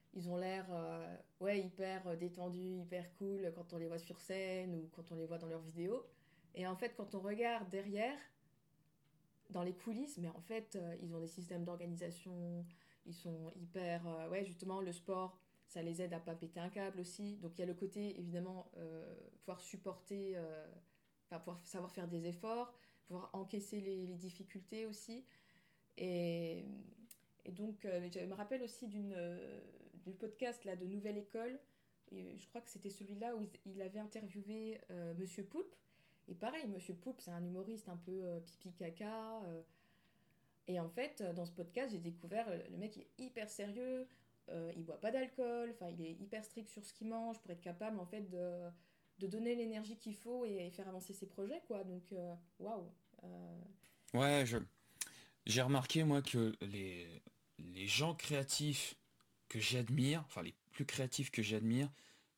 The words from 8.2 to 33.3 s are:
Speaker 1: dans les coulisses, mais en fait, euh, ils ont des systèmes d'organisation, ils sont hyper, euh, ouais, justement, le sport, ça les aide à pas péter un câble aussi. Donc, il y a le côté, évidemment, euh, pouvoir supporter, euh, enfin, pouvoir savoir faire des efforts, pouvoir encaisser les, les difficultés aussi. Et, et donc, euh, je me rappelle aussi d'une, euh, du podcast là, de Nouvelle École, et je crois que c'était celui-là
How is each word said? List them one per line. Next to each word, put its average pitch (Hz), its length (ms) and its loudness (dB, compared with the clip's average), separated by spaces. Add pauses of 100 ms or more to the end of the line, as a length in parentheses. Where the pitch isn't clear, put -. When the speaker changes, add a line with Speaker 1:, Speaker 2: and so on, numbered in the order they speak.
Speaker 1:
dans 180 120 0
les 180 120 2
coulisses, 233 440 -2
mais 170 100 0
en 165 120 -8
fait, 220 340 -4
euh, 170 280 -2
ils 170 120 -4
ont 165 60 -2
des 165 80 -2
systèmes 175 360 -2
d'organisation, 175 1000 -2 (380)
ils 170 100 -8
sont 165 400 -4
hyper, 175 500 0
euh, 165 240 -2
ouais, 190 160 2
justement, 185 360 -2
le 185 120 0
sport, 185 460 -2 (300)
ça 170 140 -4
les 170 200 0
aide 175 120 0
à 165 40 0
pas 170 160 -4
péter 165 240 -6
un 175 100 -2
câble 196 300 -2
aussi. 202 380 -4
Donc, 170 200 -6
il 175 40 -2
y - 20 0
a 175 40 2
le 180 80 2
côté, 196 440 -2
évidemment, 180 580 -2
euh, 160 280 -6 (340)
pouvoir 175 220 -8
supporter, 196 760 -4
euh, 160 320 -4 (600)
enfin, 170 120 -6
pouvoir 175 260 -6
savoir 180 280 -4
faire 175 160 -4
des 170 180 0
efforts, 226 480 0 (320)
pouvoir 180 280 -6
encaisser 196 460 -2
les, 190 260 0
les 180 100 -4
difficultés 190 680 -8
aussi. 226 380 -8 (720)
Et, 175 680 4 (800)
et 190 80 -6
donc, 208 320 -4
euh, 180 280 2
je 190 140 -4
me 190 80 -2
rappelle 208 300 -2
aussi 240 240 -6
d'une, 202 280 -2
euh, 175 440 -2 (440)
du 185 80 -6
podcast 233 520 -2
là, 190 100 -2
de 180 120 -4
Nouvelle 208 320 -2
École, 233 420 -4 (500)
et 185 260 -8
je 175 120 -16
crois 233 140 -8
que - 80 -16
c'était 202 200 -6
celui-là 208 460 -4